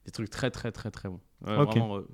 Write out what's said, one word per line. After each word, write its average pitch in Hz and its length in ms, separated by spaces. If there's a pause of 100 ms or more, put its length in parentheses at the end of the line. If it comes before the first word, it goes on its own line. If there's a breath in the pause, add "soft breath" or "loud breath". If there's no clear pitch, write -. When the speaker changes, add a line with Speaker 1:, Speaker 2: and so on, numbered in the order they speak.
Speaker 1:
des - 60
trucs 110 200
très, - 180
très, 120 220
très, - 180
très - 200
bons. 90 120 (240)
Euh, 107 160
Speaker 2:
Ok. 123 120
Speaker 1:
vraiment, 110 240
euh, 95 160